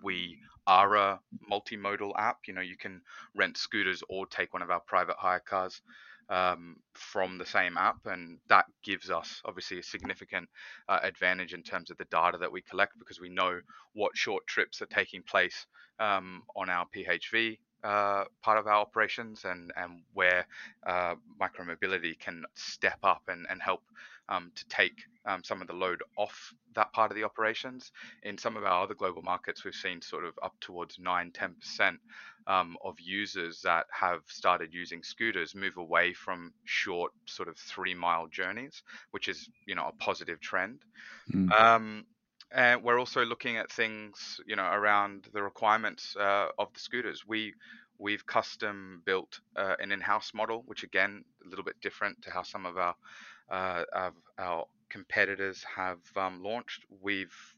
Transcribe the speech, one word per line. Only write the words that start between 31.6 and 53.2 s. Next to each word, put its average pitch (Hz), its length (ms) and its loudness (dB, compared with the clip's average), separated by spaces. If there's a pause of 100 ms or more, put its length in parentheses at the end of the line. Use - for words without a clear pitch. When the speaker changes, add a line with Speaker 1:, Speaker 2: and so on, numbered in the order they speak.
Speaker 1:
um, 90 380 2
of 92 160 -6
users 90 600 -4
that 85 280 2
have 87 360 0
started 85 460 0
using 85 300 -10
scooters 92 520 -2
move 95 220 -6
away 87 360 2
from 87 400 -8 (120)
short 87 480 -2 (140)
sort 87 220 -8
of 82 80 -12
three-mile 87 720 -2
journeys, 101 540 -6 (300)
which - 160 -4
is, - 200 -6 (180)
you 95 80 -4
know, 87 120 0
a - 180 -8
positive 85 360 -2
trend. 101 420 -2 (500)
Speaker 2:
Mm. 95 200 4
Speaker 1:
Um, 110 520 8 (480)
and 123 300 6
we're 120 160 6
also 127 260 2
looking 117 320 -2
at 110 140 -6
things, 107 760 -4
you 107 100 -4
know, 95 140 2
around 101 640 4
the 104 100 -2
requirements, 107 760 2
uh, 101 320 4 (100)
of 101 160 -2
the - 60 -16
scooters. 110 460 -6
We, 110 280 -4 (440)
we've 104 280 -4
custom 98 800 -2
built, 95 340 0 (160)
uh, 95 240 0
an 98 100 -4
in-house 101 440 0
model, 110 320 -2
which - 160 -12
again, 98 420 0 (200)
a 92 40 -20
little 92 160 -8
bit 85 160 -8
different 101 420 -4
to 95 80 -12
how 90 120 -4
some 95 240 -8
of 87 100 -8
our, 87 180 0 (560)